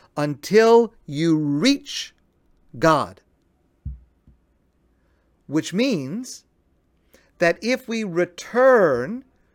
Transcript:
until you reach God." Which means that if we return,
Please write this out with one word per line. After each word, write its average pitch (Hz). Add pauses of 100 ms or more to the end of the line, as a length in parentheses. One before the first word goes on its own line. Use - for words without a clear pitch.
(180)
until 220 (120)
you 156
reach 156 (640)
God." 123 (2250)
Which 147
means 208 (920)
that 170
if 254
we 220
return, 190 (320)